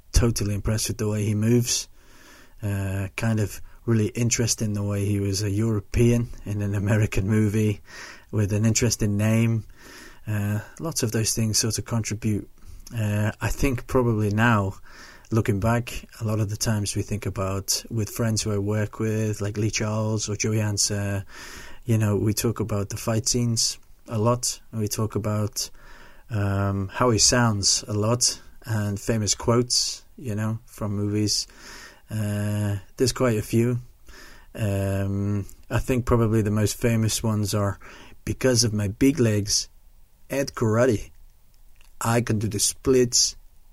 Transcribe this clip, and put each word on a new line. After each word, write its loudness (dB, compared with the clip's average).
totally 2
impressed -2
with -6
the -2
way -2
he 0
moves. 2
Uh, -2
kind 0
of -2
really 4
interesting 0
the -2
way 0
he 0
was 0
a 0
European 2
in -2
an 0
American 2
movie 2
with 0
an 2
interesting 2
name. 2
Uh, -2
lots -4
of 0
those 0
things 0
sort 0
of -4
contribute. -2
Uh, 0
I 2
think 0
probably 2
now, 2
looking 2
back, -2
a -4
lot 0
of 0
the -6
times -2
we 0
think -6
about, -4
with -2
friends -2
who -2
I 0
work -2
with, -2
like -4
Lee 0
Charles -2
or -4
Joey 0
Hansen, -2
you 4
know, 4
we 2
talk 0
about -2
the -8
fight -2
scenes 0
a -4
lot. 0
We -2
talk -2
about, -2
um, 0
how 2
he 4
sounds 2
a -6
lot 0
and -2
famous -2
quotes, 0
you -8
know, -2
from -6
movies. 0
Uh, -2
there's 2
quite 2
a -2
few. 2
Um, 0
I 2
think 0
probably 4
the 2
most 2
famous 2
ones 0
are, 0
"Because 2
of 0
my 0
big 2
legs 0
and -4
karate, 2
I 2
can 0
do -2
the -2
splits, 2